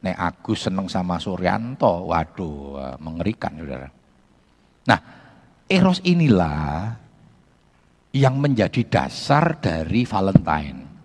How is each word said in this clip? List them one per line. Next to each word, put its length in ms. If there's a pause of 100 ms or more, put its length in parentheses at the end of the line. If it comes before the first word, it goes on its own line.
Nek 160
Agus 480
seneng 240
sama 240
Suryanto, 960
waduh, 880
mengerikan, 560
Saudara. 320 (960)
Nah, 160 (720)
eros 320
inilah 880 (1200)
yang 240
menjadi 480
dasar 800
dari 400
Valentine. 800 (220)